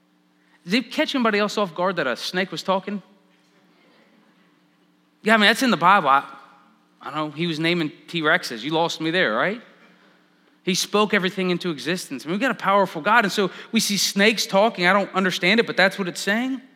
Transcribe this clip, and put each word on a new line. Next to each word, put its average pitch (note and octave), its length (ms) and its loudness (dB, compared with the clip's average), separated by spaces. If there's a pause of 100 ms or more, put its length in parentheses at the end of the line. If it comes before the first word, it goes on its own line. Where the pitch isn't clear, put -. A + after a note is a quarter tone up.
(640)
Did G#3+ 220 -2
it - 60 -18
catch D4+ 220 -2
anybody A3+ 240 2
else G#3 200 -2
off F#3 160 -2
guard F3+ 220 -2
that D3+ 100 0
a A#2 100 -2
snake - 340 -4
was D#3 120 -10
talking? F#3+ 400 -4 (2250)
Yeah, A3 120 4
I - 20 6
mean, G#3 100 6
that's A3+ 160 4
in B3+ 80 4
the F#3 60 4
Bible. F3 320 4
I, C#3 160 4 (760)
I B2+ 100 -14
don't C#3+ 40 -10
know, D3+ 160 -4
he D#3 160 -4
was D#3 140 -2
naming E3 320 0 (160)
T-Rexes. D#3 540 -2
You D3+ 100 -6
lost D#3+ 280 -2
me D#3+ 120 -2
there, D3+ 220 0
right? F#3 280 -2 (1000)
He F#3 100 0
spoke G#3 400 0
everything F#3 360 -2
into F3 200 -4
existence. C#3 540 -6
I - 20 -16
mean, D#3+ 60 -6
we've G3+ 80 -4
got C4 100 0
a G3+ 40 -2
powerful F#3+ 480 0
God, G#3+ 220 4
and F#3 80 -2
so F#3+ 200 -2 (180)
we A3+ 80 0
see G3+ 180 -2
snakes G3+ 500 2
talking. G3 400 2
I F#3 60 4
don't G3 220 0
understand F#3+ 460 2
it, - 60 2
but D3+ 100 -8
that's F#3 200 4
what F#3+ 120 -4
it's E3+ 120 -8
saying. B3 400 -2 (160)